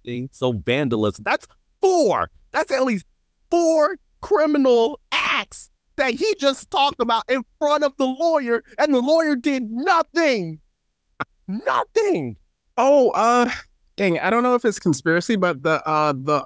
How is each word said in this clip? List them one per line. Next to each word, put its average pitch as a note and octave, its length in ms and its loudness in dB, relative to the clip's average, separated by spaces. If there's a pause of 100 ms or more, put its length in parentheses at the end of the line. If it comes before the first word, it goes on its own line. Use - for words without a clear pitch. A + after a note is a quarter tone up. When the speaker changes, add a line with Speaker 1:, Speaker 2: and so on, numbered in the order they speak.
Speaker 1:
everything. B2 260 -8
So B2+ 200 -2
vandalism. A2+ 720 -2
That's B3+ 220 -4 (360)
four. D4+ 480 2 (220)
That's - 180 -2
at C4 140 0
least A3+ 200 -2 (460)
four D#4+ 460 2 (240)
criminal C#4+ 800 2 (140)
acts - 580 -4 (260)
that C4+ 180 0
he G#4 260 -2
just C4+ 300 -2
talked C#4 300 0
about A#3 300 -2
in B3+ 140 0 (160)
front D4 240 0
of C#4 140 -4
the C4+ 80 0
lawyer, C4 560 -2 (160)
and D4+ 160 2
the B3+ 60 2
lawyer D4+ 360 2
did B3+ 340 -4
nothing. C4+ 880 -2 (880)
Nothing. A#3 920 -2 (400)
Speaker 2:
Oh, C4 340 4
uh, A#3+ 400 2 (460)
dang, F#3 240 0
I F3 100 -2
don't A#3 120 2
know B3 120 2
if A#3+ 100 -2
it's G#3 140 0
conspiracy, E3+ 580 0
but F3 260 -2
the, D#3+ 260 0
uh, D3+ 280 0
the C#3 300 -2